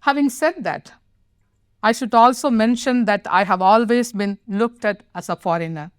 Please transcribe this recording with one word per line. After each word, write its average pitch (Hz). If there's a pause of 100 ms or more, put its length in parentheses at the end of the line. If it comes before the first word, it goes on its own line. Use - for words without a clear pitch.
Having 285
said 311
that, - (880)
I 220
should 233
also 247
mention 240
that 202
I 190
have 185
always 233
been 202 (100)
looked 233
at 208 (120)
as 175
a 175
foreigner. 165